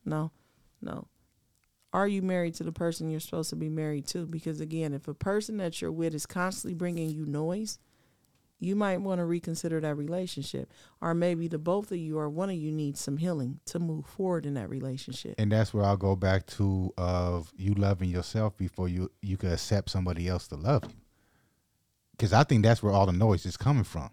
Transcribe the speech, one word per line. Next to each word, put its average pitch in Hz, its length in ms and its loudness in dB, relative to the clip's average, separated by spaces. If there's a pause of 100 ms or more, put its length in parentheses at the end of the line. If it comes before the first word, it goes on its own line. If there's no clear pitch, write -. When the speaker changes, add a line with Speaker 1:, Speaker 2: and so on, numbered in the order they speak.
Speaker 1:
no, 156 260 -2 (500)
no. - 260 -10 (840)
Are 190 160 2
you 196 140 0
married 175 340 0
to - 80 -8
the 165 80 -4
person 165 400 -2
you're 156 80 -2
supposed 160 300 -4
to 160 80 -6
be 156 120 -4
married 151 380 -4
to? 175 180 -6
Because 160 360 -6
again, 156 320 -4
if 147 160 -8
a 143 40 -6
person 214 440 -2
that 175 240 -4
you're 165 100 -2
with 160 240 -2
is 147 100 -6
constantly 180 480 -4
bringing 170 380 -4
you 151 140 -6
noise, 165 540 -4 (800)
you 185 140 0
might 196 260 2
wanna 185 240 0
reconsider 165 560 -2
that 151 140 0
relationship. 147 760 -6 (280)
Or 165 140 0
maybe 170 340 2
the 165 120 -4
both 196 320 -2
of 180 60 -4
you 156 200 -4
or 151 120 -2
one 175 200 -2
of 190 60 -4
you 156 160 -4
needs 151 280 -2
some 143 180 -4
healing 151 500 -2
to - 120 -8
move 160 260 -4
forward 180 400 -2
in 143 100 -2
that 107 140 -4
relationship. 131 680 -8
Speaker 2:
And 107 140 4
that's 110 220 4
where 104 120 4
I'll 101 100 6
go 98 200 2
back 95 300 2 (120)
to 95 400 2
of 90 580 0
you 98 200 2
loving 98 340 2
yourself 101 480 0
before 92 320 -2
you, 90 220 -2 (100)
you 95 160 -2
can 90 160 0
accept - 380 0
somebody 90 360 0
else 90 200 -2
to - 80 -10
love 107 300 2
you. - 100 -14 (1200)
'Cause 101 160 2
I 127 100 10
think 113 200 6
that's 113 200 6
where 104 100 4
all 98 120 8
the 95 80 2
noise 95 320 4
is 90 120 -6
coming 131 280 2
from. 76 280 -8